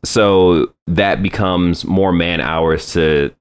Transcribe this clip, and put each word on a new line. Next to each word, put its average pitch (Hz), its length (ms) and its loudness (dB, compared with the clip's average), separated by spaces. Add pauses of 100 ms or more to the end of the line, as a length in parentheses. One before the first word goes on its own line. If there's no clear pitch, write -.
So 92 640 2 (180)
that 92 340 0
becomes 90 640 -2
more 95 300 0
man 85 260 -2
hours 80 540 -2
to, 78 360 0 (120)